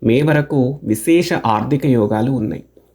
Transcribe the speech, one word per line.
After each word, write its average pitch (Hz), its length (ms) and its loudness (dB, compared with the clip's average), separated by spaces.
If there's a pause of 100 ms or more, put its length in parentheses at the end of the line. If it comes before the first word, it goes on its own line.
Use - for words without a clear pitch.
మే 117 180 4
వరకు 147 640 0
విశేష 165 480 0
ఆర్థిక 123 540 0
యోగాలు 110 440 0
ఉన్నాయి. 110 340 -4 (300)